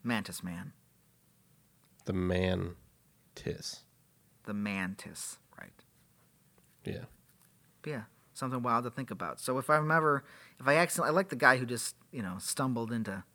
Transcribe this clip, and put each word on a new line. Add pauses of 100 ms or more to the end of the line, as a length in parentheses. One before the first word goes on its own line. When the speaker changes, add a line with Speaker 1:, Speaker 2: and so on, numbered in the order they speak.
Speaker 1:
Mantis
Man. (1300)
Speaker 2:
The
Mantis. (640)
Speaker 1:
The
Mantis, (200)
right. (1000)
Speaker 2:
Yeah. (760)
Speaker 1:
But
yeah, (320)
something
wild
to
think
about.
So
if
I'm
ever, (360)
if
I
accidentally,
I
like
the
guy
who
just, (160)
you
know,
stumbled
into (120)